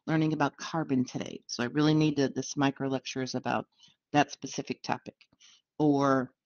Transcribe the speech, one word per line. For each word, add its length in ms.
learning 260
about 240
carbon 480
today. 440
So 160
I 20
really 280
need 220
to, 120
this 280
micro 320
lecture 320
is 140
about 320
that 180
specific 520
topic." 340
Or, 520